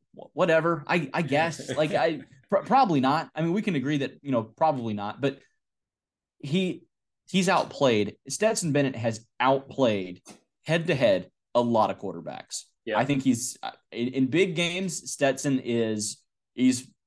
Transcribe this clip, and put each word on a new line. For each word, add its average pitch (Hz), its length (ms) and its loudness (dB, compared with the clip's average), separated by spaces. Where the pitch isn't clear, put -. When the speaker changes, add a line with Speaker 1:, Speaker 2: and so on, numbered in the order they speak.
Speaker 1:
wh-, - 220 -20
whatever. 160 520 2
I, 160 260 0
I 165 80 0
guess. 151 520 -2
Speaker 2:
<laughs> - 40 -2
Speaker 1:
Like, 151 160 0
I 156 300 0
pr-, 202 160 2
probably 196 340 4
not. 143 340 0
I - 80 -4
mean, 165 120 0
we 208 80 0
can 202 140 -2
agree 139 240 -2
that, 123 220 -4
you 139 120 -6
know, 113 100 0
probably 120 500 -2
not. 104 280 -8
But 139 180 -2
he, 180 440 -4
he's 185 180 2
outplayed. 123 680 2
Stetson 175 460 0
Bennett 139 240 0
has 113 280 -4
outplayed 120 840 0
head 160 220 -2
to 170 80 0
head 104 360 2
a 120 60 4
lot 117 300 2
of 101 80 -10
quarterbacks. 85 640 -12
Speaker 2:
Yeah. 110 160 0
Speaker 1:
I - 60 2
think 139 180 0
he's, 120 400 0
uh, - 80 -8
in, 120 160 -6
in 131 180 0
big 170 300 0
games, 175 560 -4
Stetson 135 500 0
is, 110 540 -2
he's 127 300 2